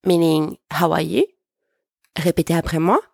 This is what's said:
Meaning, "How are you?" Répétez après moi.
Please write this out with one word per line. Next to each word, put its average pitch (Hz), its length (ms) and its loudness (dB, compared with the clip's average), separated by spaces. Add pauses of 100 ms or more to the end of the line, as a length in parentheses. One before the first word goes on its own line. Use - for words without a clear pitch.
Meaning, 165 540 0 (140)
"How 160 220 0
are 160 120 -2
you?" 220 220 0 (880)
Répétez 170 400 0
après 165 220 -2
moi. 196 220 2 (120)